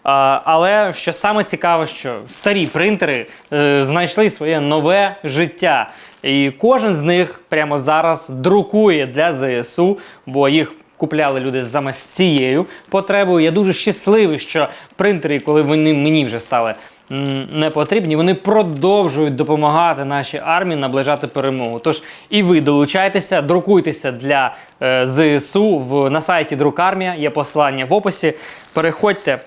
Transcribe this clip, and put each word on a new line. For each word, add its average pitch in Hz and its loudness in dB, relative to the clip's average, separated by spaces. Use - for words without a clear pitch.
а, 139 2
але 180 2
що 165 -6
саме 208 0
цікаве, 165 0
що 120 -10
старі 196 -2
принтери, 156 -2
е, 143 4
знайшли 175 0
своє 156 -4
нове 160 2
життя. 147 0
І 139 2
кожен 220 2
з 147 -4
них 175 0
прямо 151 0
зараз 156 0
друкує 185 2
для 147 0
З 131 -6
С 123 -4
У, 190 2
бо 139 2
їх 151 0
купляли 151 -2
люди 127 -4
саме 135 -4
з - -16
цією 151 0
потребою. 190 2
Я 165 2
дуже 190 2
щасливий, 202 0
що - -2
принтери, 165 0
коли 151 2
вони 156 2
мені 151 2
вже 117 -4
стали, 113 -2
м, 135 -6
не 156 0
потрібні, 156 0
вони 170 2
продовжують 175 0
допомагати 151 0
нашій 143 -6
армії 170 -2
наближати 135 -2
перемогу. 127 -4
Тож 156 -2
і 208 2
ви 175 4
долучайтеся, 180 0
друкуйтеся 170 0
для, 131 0
е, 131 2
З 131 -2
С 147 2
У 202 2
в, 135 0
на 156 0
сайті 160 -2
Друкармія, 180 0
є 147 -2
посилання 139 -2
в 139 -2
описі. 196 0
Переходьте, 160 0